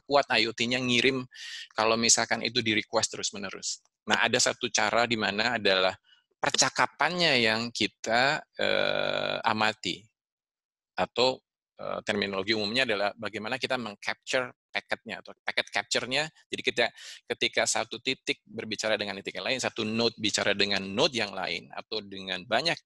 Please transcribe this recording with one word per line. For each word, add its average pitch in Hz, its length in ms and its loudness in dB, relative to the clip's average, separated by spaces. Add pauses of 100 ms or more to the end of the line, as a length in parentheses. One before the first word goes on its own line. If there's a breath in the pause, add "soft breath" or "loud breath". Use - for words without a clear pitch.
kuat 139 240 4
I 113 160 4
O 113 80 0
T-nya 120 240 0
ngirim 127 480 2 (480 loud breath)
kalau 110 240 2
misalkan 113 480 2
itu 113 160 -2
di 110 160 2
request 107 400 -2
terus-menerus? 98 640 -8 (280)
Nah, 104 160 4
ada 117 120 2
satu 123 320 0
cara 110 400 2
di 117 80 0
mana 107 400 0
adalah 95 400 2 (440 soft breath)
percakapannya 151 1000 2
yang 113 320 2
kita, 123 680 2 (200)
eh, 98 800 0
amati. 107 640 -2 (920)
Atau, 120 440 0 (400)
eh, 98 240 -6
terminologi 101 480 -2
umumnya 110 320 0
adalah 101 320 -2
bagaimana 110 400 -8
kita 127 240 -4
meng-capture 117 720 -4 (180)
packetnya - 480 -6
atau - 240 -18
packet - 240 -4
capture-nya. 127 640 -2 (160 soft breath)
Jadi - 160 -6
kita, 120 240 2 (480 loud breath)
ketika 117 320 0
satu 110 320 -2
titik 131 480 -4
berbicara 110 480 -4
dengan 101 240 -2
titik 92 240 -8
yang 104 80 -2
lain, 127 80 -2
satu 117 240 -2
node 113 320 0
bicara 104 400 0
dengan 101 320 0
node 120 320 0
yang 104 160 -4
lain, 85 400 -6
atau 107 240 -10
dengan 95 480 -8
banyak 143 400 0